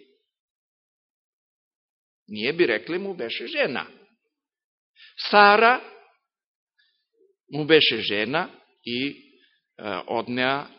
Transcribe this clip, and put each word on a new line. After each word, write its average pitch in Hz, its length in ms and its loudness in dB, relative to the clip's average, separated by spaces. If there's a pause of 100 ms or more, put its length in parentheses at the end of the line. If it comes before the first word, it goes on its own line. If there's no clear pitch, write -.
(2250)
Ние 110 260 -6
би 165 140 2
рекле 117 320 -2
му 196 140 -8
беше - 340 -10
жена. 202 400 -4 (1400)
Сара 208 600 6 (1600)
му 147 140 -4
беше 143 360 4
жена 113 600 -4 (240)
и, 120 220 -4
е, 131 80 -10 (920)
од 113 200 -4
неа 127 400 -4 (100)